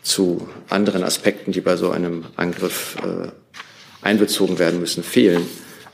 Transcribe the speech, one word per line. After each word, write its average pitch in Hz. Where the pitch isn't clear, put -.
zu -
anderen 95
Aspekten, -
die 87
bei 90
so 87
einem 85
Angriff, 90
äh, 87
einbezogen 101
werden 87
müssen, 85
fehlen. 90